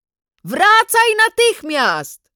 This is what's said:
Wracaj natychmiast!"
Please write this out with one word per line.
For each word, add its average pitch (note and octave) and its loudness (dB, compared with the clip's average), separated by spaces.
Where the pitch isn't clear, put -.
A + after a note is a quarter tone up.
Wracaj A4+ 2
natychmiast!" C#4+ -4